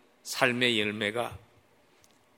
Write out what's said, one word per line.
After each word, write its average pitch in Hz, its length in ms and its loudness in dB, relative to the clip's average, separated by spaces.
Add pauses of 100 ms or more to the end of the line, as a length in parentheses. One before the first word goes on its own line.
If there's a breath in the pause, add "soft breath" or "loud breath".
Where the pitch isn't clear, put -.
(220)
삶의 123 580 2
열매가, 107 580 -4 (1000)